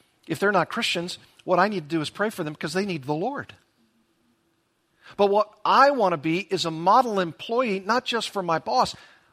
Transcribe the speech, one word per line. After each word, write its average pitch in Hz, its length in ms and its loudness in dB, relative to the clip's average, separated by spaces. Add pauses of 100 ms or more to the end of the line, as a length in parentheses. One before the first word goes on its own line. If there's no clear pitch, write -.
(260)
If - 140 -6
they're 202 120 2
not 180 200 2
Christians, 180 480 -4 (240)
what 175 160 2
I 190 80 4
need 185 200 -6
to 160 80 -4
do 160 60 0
is 143 80 -6
pray 214 220 -2
for 185 120 -8
them 151 100 -6
because 151 200 -8
they 196 140 -2
need 165 160 -6
the 143 100 -4
Lord." 196 400 -6 (1600)
But 202 120 4
what 208 240 0 (100)
I 247 280 6
want 208 220 2
to 165 40 -2
be 160 220 -2
is 190 260 -4
a 165 60 -2
model 202 480 2
employee, 202 600 -2
not 220 260 -2
just 233 260 -4
for 202 100 -4
my 170 160 -2
boss, 220 380 -2 (380)